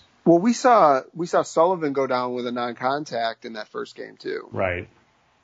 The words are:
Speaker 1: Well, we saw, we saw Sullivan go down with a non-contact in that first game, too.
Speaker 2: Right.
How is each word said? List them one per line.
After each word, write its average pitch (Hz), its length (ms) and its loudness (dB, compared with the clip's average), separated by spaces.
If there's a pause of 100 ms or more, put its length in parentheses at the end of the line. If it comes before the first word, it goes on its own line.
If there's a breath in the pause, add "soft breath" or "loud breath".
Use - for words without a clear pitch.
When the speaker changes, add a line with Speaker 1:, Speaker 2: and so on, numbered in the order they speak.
(260)
Speaker 1:
Well, 170 140 6
we 220 140 2
saw, 180 480 6 (120)
we 170 140 -8
saw 170 160 0
Sullivan 165 500 0
go 135 140 0
down 127 260 -2
with 123 120 -6
a 120 60 -6
non-contact 120 960 -6
in 117 80 -12
that 107 160 -12
first 117 260 -12
game, 110 220 -16
too. - 340 -10
Speaker 2:
Right. 95 380 -4 (540)